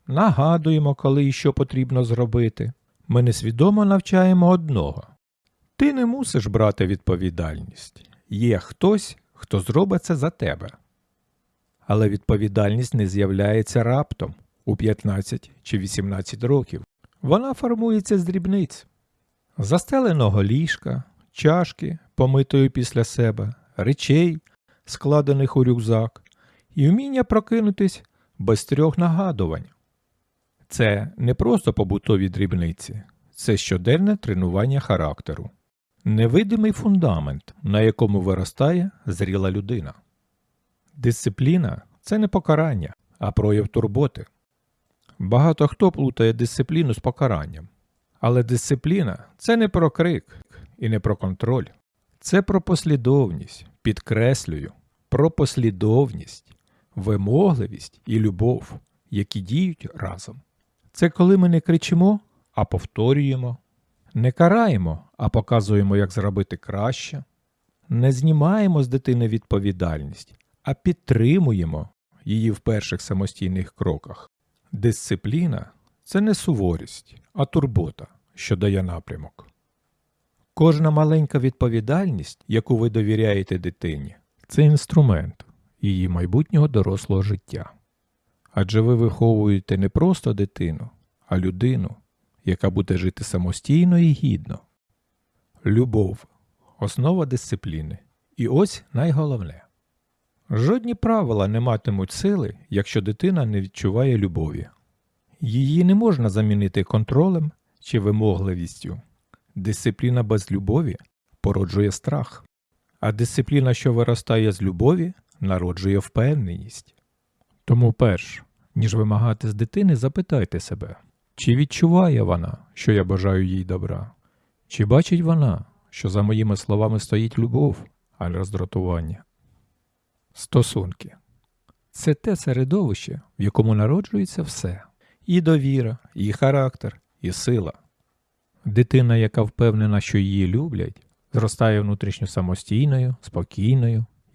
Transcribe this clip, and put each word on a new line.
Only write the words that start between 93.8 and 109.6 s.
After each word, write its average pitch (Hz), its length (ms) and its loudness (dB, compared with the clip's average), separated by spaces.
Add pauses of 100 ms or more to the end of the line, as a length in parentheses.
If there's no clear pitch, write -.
і 165 120 6
гідно. - 480 -2 (1080)
Любов — 107 600 0 (540)
основа 151 460 -2
дисципліни. 78 720 -8 (400)
І 117 100 -2
ось 180 360 0 (100)
найголовне. 135 680 -2 (880)
Жодні 220 440 0
правила 131 540 0
не 107 120 0
матимуть 110 520 -2
сили, 180 460 -2 (120)
якщо 98 320 -2
дитина 135 440 0
не 104 160 -2
відчуває 113 560 0
любові. 82 500 -4 (720)
Її 135 420 2
не 190 120 6
можна 180 340 2
замінити 104 540 0
контролем 156 680 0 (280)
чи - 200 -4
вимогливістю. 95 1040 -2 (540)
Дисципліна 110 680 -2